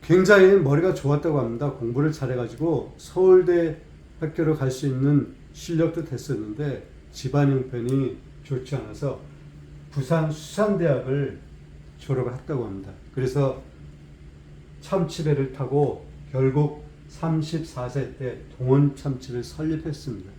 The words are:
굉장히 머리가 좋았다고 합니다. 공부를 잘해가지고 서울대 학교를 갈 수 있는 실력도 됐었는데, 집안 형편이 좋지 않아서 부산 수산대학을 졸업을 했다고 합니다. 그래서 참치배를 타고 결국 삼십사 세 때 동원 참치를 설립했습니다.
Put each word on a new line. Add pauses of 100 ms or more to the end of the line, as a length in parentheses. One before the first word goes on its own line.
굉장히
머리가
좋았다고
합니다.
공부를
잘해가지고
서울대 (400)
학교를
갈
수
있는 (200)
실력도
됐었는데, (280)
집안
형편이 (260)
좋지
않아서 (680)
부산
수산대학을 (600)
졸업을
했다고
합니다. (240)
그래서 (1160)
참치배를
타고 (280)
결국 (240)
삼십사
세
때 (160)
동원
참치를
설립했습니다.